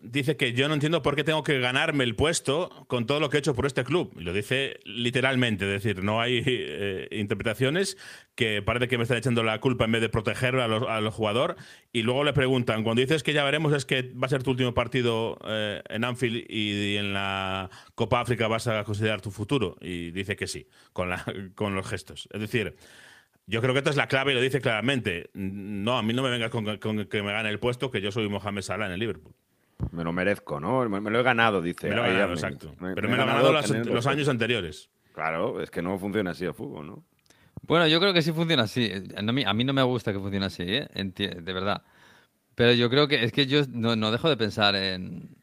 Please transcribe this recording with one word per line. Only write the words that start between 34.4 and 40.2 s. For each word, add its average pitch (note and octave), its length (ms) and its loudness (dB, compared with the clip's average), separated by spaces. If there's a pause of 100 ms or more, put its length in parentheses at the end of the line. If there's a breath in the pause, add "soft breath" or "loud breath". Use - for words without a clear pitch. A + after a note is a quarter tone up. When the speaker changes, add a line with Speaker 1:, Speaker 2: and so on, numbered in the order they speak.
Speaker 2:
Claro, F2 480 -2
es - 120 -8
que F2 100 -6
no F#2+ 160 -2
funciona F#2+ 320 -2
así D#2+ 140 -6
el D#2+ 100 -4
fútbol, A2 320 -12
¿no? A2+ 180 -16 (580 loud breath)
Speaker 3:
Bueno, E3 260 4
yo D#3 120 6
creo G3 140 4
que E3+ 80 6
sí D#3 100 2
funciona D#3+ 300 2
así. A#2 220 0
Eh, G2 180 -2 (180)
no, G#2 100 0
a - 20 0
mí, C3+ 120 0
a G2 80 2
mí A2+ 120 2
no C#3 80 0
me C3+ 100 4
gusta B2 300 0
que G2 80 -2